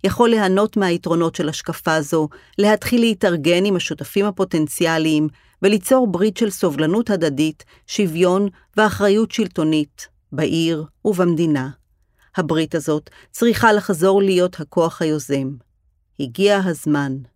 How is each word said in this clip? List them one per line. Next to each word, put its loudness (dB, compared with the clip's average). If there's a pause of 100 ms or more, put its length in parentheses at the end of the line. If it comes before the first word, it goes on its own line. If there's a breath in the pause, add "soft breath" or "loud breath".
יכול 2
ליהנות 2
מהיתרונות 0
של -4
השקפה -4
זו, -2 (280 loud breath)
להתחיל 2
להתארגן 2
עם 0
השותפים -4
הפוטנציאליים, 0 (340 soft breath)
וליצור 2
ברית 0
של 0
סובלנות -2
הדדית, -2 (240 soft breath)
שוויון 0 (280 soft breath)
ואחריות 2
שלטונית, -2 (240)
בעיר -2 (200)
ובמדינה. 0 (680)
הברית -2
הזאת -4 (220 soft breath)
צריכה 4
לחזור 2
להיות 0
הכוח -2
היוזם. -2 (680)
הגיע 0
הזמן. -2 (180)